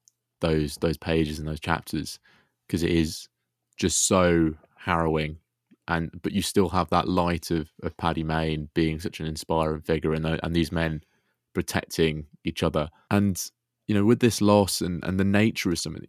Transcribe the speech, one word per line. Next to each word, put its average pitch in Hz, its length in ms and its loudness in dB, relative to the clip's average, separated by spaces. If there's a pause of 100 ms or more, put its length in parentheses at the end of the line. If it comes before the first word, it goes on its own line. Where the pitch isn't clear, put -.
(400)
those, 78 360 0
those 82 200 0
pages 80 440 0
and 76 80 -8
those 78 120 -8
chapters, 82 600 -4 (480)
'cause 82 160 0
it 92 60 2
is 82 380 0 (480)
just - 300 0
so 85 480 4 (300)
harrowing. 80 520 0 (500)
And, 82 240 -2 (120)
but - 100 -4
you 101 80 0
still 90 300 2
have 87 180 0
that 87 180 2
light 87 440 0
of, 80 180 -2 (140)
of 87 160 -6
Paddy 80 260 -2
Mayne 78 480 -2
being 80 260 0
such 82 220 -10
an 80 60 -6
inspiring 80 560 -2
figure, 78 320 -2
and 80 100 -2
tho-, 80 180 -2
and 80 140 -4
these 82 160 0
men 80 300 -2 (500)
protecting 80 720 -2 (180)
each - 180 -4
other. 78 260 0 (220)
And, 101 320 0 (440)
you 107 80 0
know, 101 120 2
with 117 140 4
this 120 200 2
loss 104 400 4
and, 87 240 -4
and 92 160 -2
the 98 40 2
nature 101 460 2
of 82 80 0
some 80 160 -6
of - 140 -12